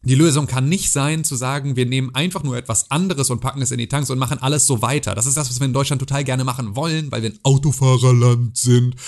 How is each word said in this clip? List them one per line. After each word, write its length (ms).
Die 120
Lösung 300
kann 240
nicht 220
sein, 320
zu 120
sagen, 400
wir 120
nehmen 260
einfach 300
nur 120
etwas 360
anderes 400
und 100
packen 220
es 80
in 80
die 80
Tanks 240
und 80
machen 180
alles 300
so 160
weiter. 320
Das 100
ist 100
das, 140
was 100
wir 60
in 80
Deutschland 260
total 240
gerne 200
machen 320
wollen, 360
weil 120
wir 80
ein 100
Autofahrerland 1120
sind 400